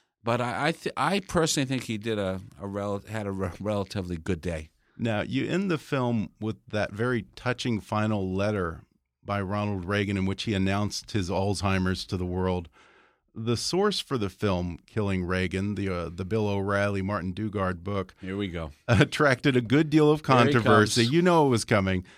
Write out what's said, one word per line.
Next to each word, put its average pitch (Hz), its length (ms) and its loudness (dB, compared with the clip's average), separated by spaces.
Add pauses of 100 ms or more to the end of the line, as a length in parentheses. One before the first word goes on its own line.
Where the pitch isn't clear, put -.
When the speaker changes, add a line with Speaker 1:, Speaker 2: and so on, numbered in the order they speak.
(220)
Speaker 1:
But 117 180 0
I, 120 280 -2
I, 170 40 0
th-, - 240 -8
I 170 240 0
personally 156 460 0
think 127 180 -4
he 110 140 -6
did 110 200 -4
a, 95 220 -2 (180)
a 101 80 -10
rel-, 101 400 -4
had 107 200 -6
a 101 60 -4
re-, 95 180 -4 (100)
relatively 98 560 -4
good 80 240 -4
day. 80 300 -8 (260)
Speaker 2:
Now, 110 240 -2
you 123 260 -2
end 180 240 -2
the 160 60 0
film 120 540 -2 (100)
with 107 160 -4 (120)
that 104 240 -2
very 117 340 -2 (100)
touching 123 440 -4
final 107 540 -2
letter 98 460 -2 (420)
by 101 180 -2
Ronald 101 460 -4
Reagan 101 300 0
in 95 100 0
which 95 180 -4
he 107 100 -2
announced 98 580 -2
his 92 180 0
Alzheimer's 92 760 0
to 101 100 -4
the 90 100 -4
world. 90 420 -2 (680)
The 113 200 -2
source 196 420 0
for - 180 -4
the 104 120 0
film, 90 580 -2
Killing 98 380 -2
Reagan, 92 500 -2
the, 98 140 -2
uh, 85 260 -4
the 92 120 -8
Bill 107 200 0
O'Reilly, 101 560 0
Martin 95 300 -2
Dugard 95 500 -4
book, 95 380 -4
Speaker 1:
Here 95 160 -8
we 101 100 -2
go. 82 240 -6 (100)
Speaker 2:
<laughs> - 60 -12
attracted 131 720 4
a 123 60 6
good 143 280 2
deal 151 220 6
of 156 120 0
Speaker 1:
Here 131 120 6
he 120 80 8
Speaker 2:
controversy. 110 600 6
Speaker 1:
comes. 123 80 0
Speaker 2:
You 170 100 4
know 170 240 6
it - 20 4
was 117 160 2
coming 95 400 2 (120)